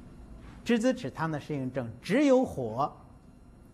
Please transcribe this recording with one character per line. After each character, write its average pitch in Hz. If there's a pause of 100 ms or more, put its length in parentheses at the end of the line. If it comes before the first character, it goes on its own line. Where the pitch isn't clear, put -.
(680)
栀 233
子 254
豉 139
汤 160
的 147
适 -
应 131
症 127 (140)
只 262
有 262
火， 117 (840)